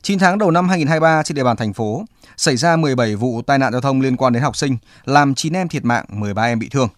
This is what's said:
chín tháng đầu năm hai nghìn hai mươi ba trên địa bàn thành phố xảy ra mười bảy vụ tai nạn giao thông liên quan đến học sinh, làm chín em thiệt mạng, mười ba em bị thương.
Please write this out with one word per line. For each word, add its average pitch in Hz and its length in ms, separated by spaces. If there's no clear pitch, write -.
chín 196 180
tháng 185 180
đầu 208 140
năm 180 180
hai 185 80
nghìn 156 100
hai 160 120
mươi 160 80
ba 156 160
trên 156 120
địa 139 80
bàn 120 140
thành 107 160
phố 113 300
xảy 135 200
ra 165 180
mười 151 200
bảy 110 200
vụ 117 260
tai 139 180
nạn 131 120
giao 120 100
thông 135 200
liên 131 160
quan 127 160
đến 120 100
học 135 120
sinh, 135 220
làm 139 300
chín 160 180
em 185 140
thiệt 151 180
mạng, 117 240
mười 101 240
ba 107 100
em 117 160
bị 110 100
thương. 131 180